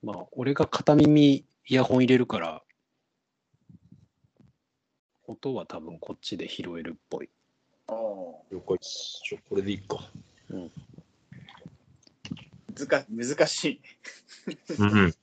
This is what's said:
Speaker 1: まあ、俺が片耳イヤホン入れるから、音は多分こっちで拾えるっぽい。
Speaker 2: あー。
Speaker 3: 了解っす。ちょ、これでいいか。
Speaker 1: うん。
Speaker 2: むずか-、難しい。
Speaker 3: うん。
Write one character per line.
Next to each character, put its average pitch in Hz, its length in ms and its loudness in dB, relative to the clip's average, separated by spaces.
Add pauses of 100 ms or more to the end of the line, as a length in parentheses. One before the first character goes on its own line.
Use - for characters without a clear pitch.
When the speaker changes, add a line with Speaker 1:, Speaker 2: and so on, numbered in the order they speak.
Speaker 1:
ま 104 120 -10
あ、 87 180 -12
俺 131 220 -2
が 143 120 2
片 - 300 2
耳 147 480 8 (220)
イ 131 100 0
ヤ 131 80 6
ホ 127 160 4
ン 127 40 6
入 123 40 2
れ 127 100 6
る 123 80 4
か 110 140 -4
ら、 80 240 -8 (2750)
音 127 260 -8
は 98 120 -6
多 - 160 -14
分 80 180 -16
こ - 160 -14
っ - 60 -20
ち - 160 -10
で - 100 -10
拾 - 160 -10 (160)
え 80 40 -12
る 80 120 -12
っ - 40 -20 (100)
ぽ 65 120 -10
い。 - 80 -16 (580)
Speaker 2:
あ - 40 -10
ー。 110 40 -6 (560)
Speaker 3:
了 92 100 -12
解 98 140 -2
っ - 60 -4
す。 - 440 -14
ち - 100 -8
ょ、 - 40 -16 (100)
こ 101 60 -4
れ 98 60 0
で 98 100 -4
い - 40 -2
い 95 60 -12
か。 - 280 -10 (400)
Speaker 1:
う 101 80 -10
ん。 92 40 -10
Speaker 2:
む 85 100 -16 (2000)
ず 139 140 -12
か-、 143 220 0
難 123 380 -2
し - 180 -6
い。 147 160 -4 (960)
Speaker 3:
う 101 80 2
ん。 101 360 4